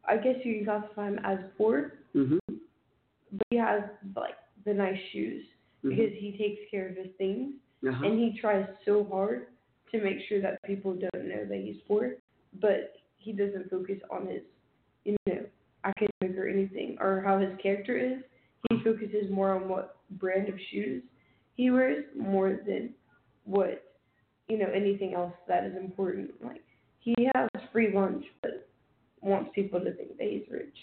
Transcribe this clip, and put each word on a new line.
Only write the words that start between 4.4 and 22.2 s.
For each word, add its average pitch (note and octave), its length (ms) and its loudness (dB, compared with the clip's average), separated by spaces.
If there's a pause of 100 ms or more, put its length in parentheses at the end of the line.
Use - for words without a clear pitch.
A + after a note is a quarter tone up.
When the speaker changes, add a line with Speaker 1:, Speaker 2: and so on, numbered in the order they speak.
Speaker 1:
the G#3 80 0
nice G3 260 0 (140)
shoes - 320 -6 (400)
Speaker 2:
Mm-hmm. C#3 60 2
Speaker 1:
because G3+ 260 2
he G3+ 220 -8
takes G#3 220 -2 (100)
care F#3+ 180 -4
of F#3 80 -10
his F#3 120 -10 (100)
things, A#3 360 -2 (320)
Speaker 2:
Uh-huh. C3 200 -2
Speaker 1:
and A3 120 4
he A#3 220 2
tries G3+ 260 2 (200)
so G#3 240 4
hard G#3 380 -2 (420)
to A3 120 0
make G3 160 0 (100)
sure G3+ 120 2
that - 220 -2
people F#3+ 320 -4
don't F#3 340 -6
know G#3 160 -6
that G3 140 -4
he's G#3 300 -8
poor, A#3 240 2 (480)
but - 340 2 (240)
he G#3+ 140 -10
doesn't G3 360 -2
focus F#3 300 -4 (120)
on F#3+ 180 -6
his, - 140 -6 (640)
you G#3 120 0 (100)
know, - 140 0 (440)
academic G3 540 0
or F#3+ 100 -2
anything, G3 520 -2
or F#3+ 200 2
how G3 180 4
his F#3+ 120 2 (100)
character G3+ 380 0
is. B3+ 240 -2 (480)
He A3+ 140 4
focuses G#3 460 2
more F#3+ 240 4
on F#3+ 140 -2
what - 280 -4 (160)
brand F#3+ 360 0
of F#3+ 60 -6 (160)
shoes B3+ 320 -4 (540)
he B3+ 140 4
wears C4 340 4 (120)
more F#3+ 500 2